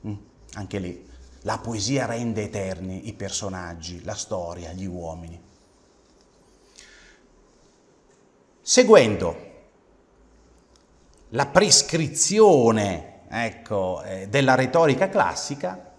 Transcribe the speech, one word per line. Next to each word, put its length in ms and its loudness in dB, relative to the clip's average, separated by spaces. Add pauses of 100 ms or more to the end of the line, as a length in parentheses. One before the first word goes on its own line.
Mm? 60 -6 (400)
Anche 260 -10
lì, 260 -10 (360)
la 160 -6
poesia 480 -4
rende 380 -4
eterni 680 -8
i 40 -12
personaggi, 920 -10
la 100 -8
storia, 560 -8
gli 140 -10
uomini. 520 -12 (3250)
Seguendo 720 6 (1900)
la 180 -2
prescrizione, 1600 4 (200)
ecco, 760 -4
eh, 240 -10
della 280 4
retorica 540 2
classica 880 -4